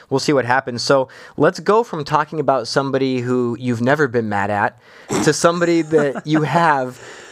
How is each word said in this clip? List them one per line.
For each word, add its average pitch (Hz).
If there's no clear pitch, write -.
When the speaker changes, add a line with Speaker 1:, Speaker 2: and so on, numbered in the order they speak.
Speaker 1:
we'll 135
see 156
what 127
happens. 123
So 135
let's 175
go 208
from 160
talking 151
about 131
somebody 135
who 123
you've 120
never 139
been 113
mad 101
at 104
to 156
somebody 170
that 151
you 151
Speaker 2:
<laughs> 151
Speaker 1:
have 135